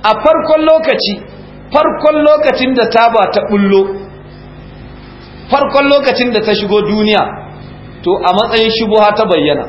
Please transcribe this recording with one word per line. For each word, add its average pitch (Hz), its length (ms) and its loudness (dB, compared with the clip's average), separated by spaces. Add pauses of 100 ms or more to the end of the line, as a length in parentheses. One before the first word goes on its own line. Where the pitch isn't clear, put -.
A 214 60 0 (160)
farkon 311 400 2
lokaci, 311 560 0 (500)
farkon 302 540 0
lokacin 285 500 2
da 240 140 0
taba 226 420 2
ta 196 200 -2
bullo, 196 420 2 (1600)
farkon 277 380 0
lokacin 254 440 0
da 214 80 0
ta 214 140 0
shigo 208 280 0
duniya, 208 400 0 (800)
to, 175 100 -2
a 180 200 0
matsayin 220 380 0
shubuha 214 440 2
ta 220 100 0
bayyana. 147 440 0